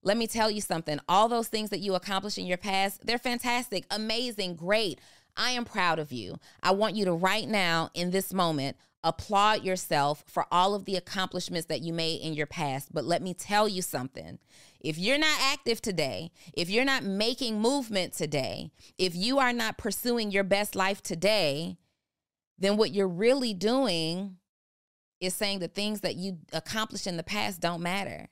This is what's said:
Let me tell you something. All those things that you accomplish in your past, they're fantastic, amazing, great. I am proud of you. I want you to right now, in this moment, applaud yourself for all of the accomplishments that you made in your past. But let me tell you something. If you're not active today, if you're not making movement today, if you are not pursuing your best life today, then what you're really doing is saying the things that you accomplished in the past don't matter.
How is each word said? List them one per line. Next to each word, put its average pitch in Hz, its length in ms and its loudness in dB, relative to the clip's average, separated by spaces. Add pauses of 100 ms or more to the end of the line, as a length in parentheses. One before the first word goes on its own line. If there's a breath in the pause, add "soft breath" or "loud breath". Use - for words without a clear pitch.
Let 196 160 2
me 226 80 -2
tell 220 240 2
you 214 100 -2
something. 160 480 -4
All 208 200 6
those 233 200 0
things 214 220 -4
that 196 100 -4
you 196 140 0
accomplish 196 420 -2
in 185 100 -6
your 180 120 0
past, 196 480 0
they're 233 120 0
fantastic, 240 720 -2
amazing, 220 680 -2
great. 185 440 0 (360 soft breath)
I 233 140 0
am 247 140 -2
proud 180 340 2
of 151 140 -6
you. 110 240 -8 (260 loud breath)
I 180 100 4
want 208 240 2
you 214 100 2
to 180 60 4
right 185 360 2
now, 170 460 2
in 180 160 -2
this 190 220 0
moment, 160 440 0 (260 soft breath)
applaud 208 600 2
yourself 151 640 0
for - 240 -2
all 185 240 6
of 196 120 -6
the 190 100 -2
accomplishments 180 720 -4
that 139 160 -4
you 165 100 -4
made 165 300 -2
in 156 120 -4
your 147 120 -2
past. 139 460 -4
But 151 120 -2
let 160 180 0
me 180 120 -6
tell 208 340 2
you 185 140 -4
something. 127 560 -8 (420 loud breath)
If 156 180 -4
you're 233 200 2
not 302 220 2
active 269 420 0
today, 156 480 -4 (240 loud breath)
if 170 160 -2
you're 226 140 2
not 269 200 0
making 220 560 -2
movement 220 540 0
today, 147 560 -2 (280 loud breath)
if 180 160 2
you 226 240 2
are 247 140 4
not 226 260 -2
pursuing 226 520 -2
your 196 140 2
best 202 300 0
life 190 280 0
today, 175 720 2 (840)
then 196 180 4
what 208 160 4
you're 196 160 2
really 233 440 2
doing 185 840 0 (840)
is 185 140 -2
saying 202 240 -2
the 170 100 -4
things 208 320 -2
that 143 160 -2
you 180 220 -6 (140)
accomplished 214 540 -4
in 175 100 -2
the 165 60 -4
past 208 380 -4
don't 170 220 -2
matter. 180 500 -4